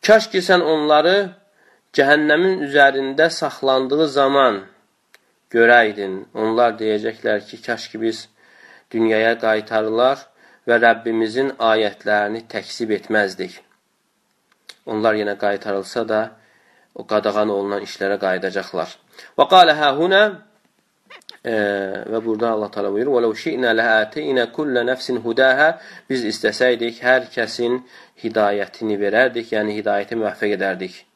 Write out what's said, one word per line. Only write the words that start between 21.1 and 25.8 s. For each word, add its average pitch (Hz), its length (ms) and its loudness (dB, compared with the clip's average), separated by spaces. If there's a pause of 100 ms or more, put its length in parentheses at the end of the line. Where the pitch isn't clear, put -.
e, 120 140 -6 (580)
və 113 80 -2
burada 113 320 -2
Allah 107 180 -4
Teala 101 220 -4
buyurur: 123 240 0
"Və 120 80 2
ləv 110 160 0
şi'nə 127 400 -2
ləhətəynə 117 720 0
kullə 131 320 -2
nəfsin 127 400 -4
hudəhə." 131 460 4 (380)